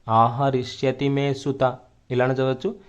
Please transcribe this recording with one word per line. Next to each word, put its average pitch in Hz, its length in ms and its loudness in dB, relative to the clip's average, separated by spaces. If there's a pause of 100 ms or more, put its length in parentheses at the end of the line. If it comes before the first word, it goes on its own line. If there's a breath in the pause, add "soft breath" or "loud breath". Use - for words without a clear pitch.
ఆహరిష్యతి 127 1000 0
మే 139 240 0
సుత 135 440 -2 (340)
ఇలానే 127 220 2
చదవచ్చు. 131 420 -2 (140)